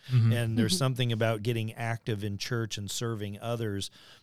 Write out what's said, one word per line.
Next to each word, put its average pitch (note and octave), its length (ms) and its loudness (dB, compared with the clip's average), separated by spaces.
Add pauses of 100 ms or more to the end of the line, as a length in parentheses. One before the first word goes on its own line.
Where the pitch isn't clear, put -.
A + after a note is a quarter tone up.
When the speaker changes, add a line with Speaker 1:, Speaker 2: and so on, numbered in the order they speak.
(120)
Speaker 1:
Mm-hmm. A2+ 200 6
Speaker 2:
And A#2 260 0
there's A2+ 160 4
Speaker 3:
Mm-hmm. F#3 40 0
Speaker 2:
something B2+ 340 2
about A2+ 300 2
getting A2+ 300 -2
active A2+ 500 -4
in G2+ 140 -2
church A2+ 400 -4
and G2+ 140 -8
serving G#2 500 -4
others A2+ 500 -4 (320)